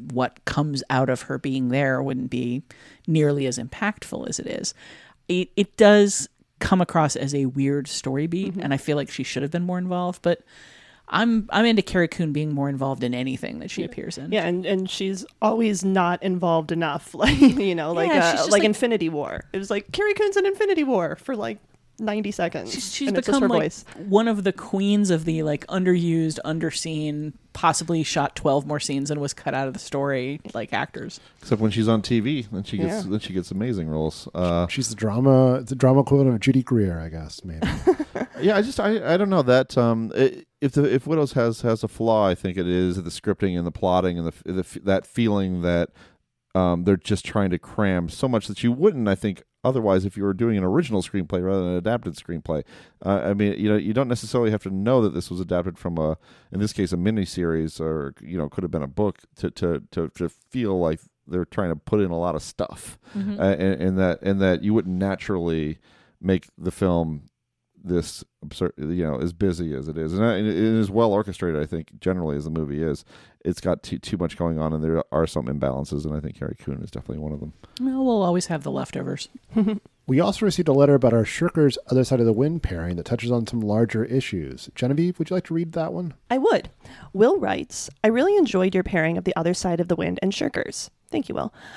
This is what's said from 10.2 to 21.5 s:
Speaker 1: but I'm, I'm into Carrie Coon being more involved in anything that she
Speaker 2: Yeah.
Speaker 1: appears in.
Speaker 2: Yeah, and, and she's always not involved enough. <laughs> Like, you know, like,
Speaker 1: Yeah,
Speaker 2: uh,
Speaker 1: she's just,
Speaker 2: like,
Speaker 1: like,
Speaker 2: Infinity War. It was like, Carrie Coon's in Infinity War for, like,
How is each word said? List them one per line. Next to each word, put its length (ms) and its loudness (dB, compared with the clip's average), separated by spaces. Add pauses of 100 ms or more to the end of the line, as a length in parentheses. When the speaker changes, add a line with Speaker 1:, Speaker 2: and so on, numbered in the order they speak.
Speaker 1:
but 200 0 (640)
I'm, 440 2
I'm 120 4
into 180 4
Carrie 260 2
Coon 240 -2
being 200 -2
more 160 0
involved 360 -2
in 100 0
anything 460 -6
that 100 -12
she 120 -6
Speaker 2:
Yeah. 40 -4
Speaker 1:
appears 320 -10
in. 140 -8
Speaker 2:
Yeah, 120 2
and, 220 -2
and 240 -2
she's 340 -4 (160)
always 440 2
not 360 2
involved 520 0
enough. 420 -4
<laughs> 0 -
Like, 240 2
you 380 6
know, 160 -2
like, 180 2
Speaker 1:
Yeah, 80 4
Speaker 2:
uh, 140 6
Speaker 1:
she's 80 0
just, 100 2
Speaker 2:
like, 120 6
Speaker 1:
like, 40 6
Speaker 2:
Infinity 420 0
War. 440 -6
It 60 -6
was 120 -6
like, 220 -4
Carrie 220 0
Coon's 220 0
in 100 4
Infinity 360 2
War 320 0
for, 220 -8
like, 220 -6 (400)